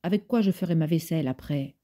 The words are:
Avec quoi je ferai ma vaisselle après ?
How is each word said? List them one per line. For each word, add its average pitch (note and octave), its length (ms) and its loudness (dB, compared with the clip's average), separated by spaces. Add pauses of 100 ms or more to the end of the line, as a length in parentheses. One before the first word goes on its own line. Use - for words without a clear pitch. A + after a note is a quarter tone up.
Avec G3+ 240 -2
quoi A#3 140 2
je G3 100 4
ferai F3 240 0
ma D#3+ 100 4
vaisselle D#3+ 420 0
après ? C3+ 560 -6